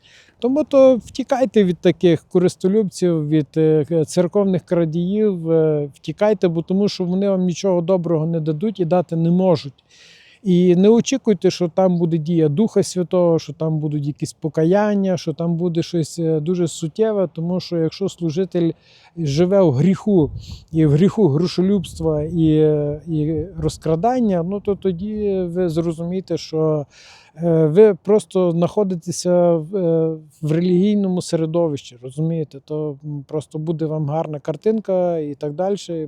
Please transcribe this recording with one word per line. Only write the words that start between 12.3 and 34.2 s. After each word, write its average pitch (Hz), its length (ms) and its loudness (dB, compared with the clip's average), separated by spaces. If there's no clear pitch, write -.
Духа 196 340 2
Святого, 175 560 0
що 147 140 -10
там 160 260 -4
будуть 147 280 -4
якісь 139 260 -6
покаяння, 190 840 0
що 160 160 -6
там 170 220 -4
буде 165 280 -2
щось, 165 360 -6
е, 160 200 0
дуже 175 280 -2
суттєве, 196 680 -2
тому 175 260 -4
що 170 180 -6
якщо 165 320 -2
служитель 170 640 -2
живе 170 440 2
в 170 100 6
гріху, 170 600 2
і 160 140 2
в 143 60 4
гріху 180 360 4
грошолюбства 160 960 -2
і, 160 280 0
е, 151 560 2
і 156 360 -2
розкрадання, 175 880 0
ну, 196 160 -4
то 196 160 -4
тоді 196 640 -4
ви 175 280 -2
зрозумієте, 170 680 -4
що, 156 480 -2
е, 160 220 4
ви 196 280 6
просто 185 580 0
знаходитеся 175 1040 0
в, 160 200 -4
е, 165 420 0
в 151 100 -2
релігійному 180 720 2
середовищі, 160 800 -4
розумієте? 147 640 -6
То, 151 400 -8
м, 147 220 -12
просто 156 320 -8
буде 156 260 -4
вам 151 240 -4
гарна 156 300 -4